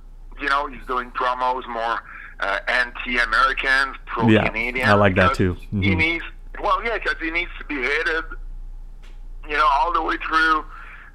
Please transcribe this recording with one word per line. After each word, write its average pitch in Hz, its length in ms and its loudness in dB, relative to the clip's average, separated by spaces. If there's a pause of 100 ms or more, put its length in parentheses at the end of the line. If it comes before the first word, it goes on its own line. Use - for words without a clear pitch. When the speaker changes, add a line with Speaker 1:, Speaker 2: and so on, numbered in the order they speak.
(420)
Speaker 1:
you 143 80 -2
know, 143 160 2
he's 123 220 -10
doing 123 240 -4
promos 127 560 0
more, 113 340 -4 (380)
uh, 98 180 0 (100)
anti-Americans, 123 1300 2 (120)
pro-Canadian, 113 680 4
Speaker 2:
Yeah, 123 160 4
I - 20 6
like 101 180 6
that 92 240 4
Speaker 1:
because - 0 -
Speaker 2:
too. 90 200 2 (120)
Speaker 1:
he 101 220 2
Speaker 2:
Mm-hmm. 90 80 2
Speaker 1:
needs, 165 260 0 (340)
well, 190 240 0
yeah, 226 140 -2
'cause 156 240 -2
he 160 80 -4
needs 170 300 -4
to - 60 -12
be 147 100 -6
hated, 160 480 0 (1200)
you 147 100 -2
know, 151 140 6
all 160 220 2
the 165 80 2
way 165 160 -2
through 160 480 2 (500)